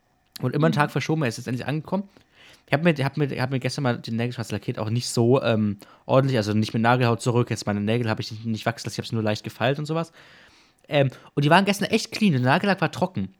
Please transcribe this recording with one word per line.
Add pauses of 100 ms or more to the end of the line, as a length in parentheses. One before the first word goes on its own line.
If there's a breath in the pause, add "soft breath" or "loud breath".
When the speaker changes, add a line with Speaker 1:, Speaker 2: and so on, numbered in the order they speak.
(400)
Speaker 1:
Und
immer
einen
Speaker 2:
Mhm.
Speaker 1:
Tag
verschoben,
er
ist
jetzt
endlich
angekommen. (580 soft breath)
Ich
hab
mir,
hab
mir, (120)
hab
mir
gestern
mal
den
Nägelschwarz
lackiert,
auch
nicht
so,
ähm, (260 loud breath)
ordentlich,
also
nicht
mit
Nagelhaut
zurück.
Jetzt
meine
Nägel
hab
ich
nicht,
nicht
wachsen
lassen,
ich
hab
sie
nur
leicht
gefeilt
und
sowas. (760 loud breath)
Ähm, (240 loud breath)
und
die
waren
gestern
echt
clean,
der
Nagellack
war
trocken.